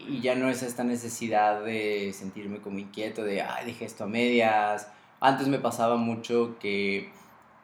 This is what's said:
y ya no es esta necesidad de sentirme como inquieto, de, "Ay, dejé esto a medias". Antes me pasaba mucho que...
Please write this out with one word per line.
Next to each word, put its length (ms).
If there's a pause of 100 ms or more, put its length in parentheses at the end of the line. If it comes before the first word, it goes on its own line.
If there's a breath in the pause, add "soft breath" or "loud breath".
y 120
ya 160
no 120
es 140
esta 220
necesidad 800
de 500
sentirme 440
como 200
inquieto, 460
de, 180
"Ay, 240
dejé 200
esto 180
a 20
medias". 840 (300 loud breath)
Antes 280
me 100
pasaba 380
mucho 640
que... 540 (520 loud breath)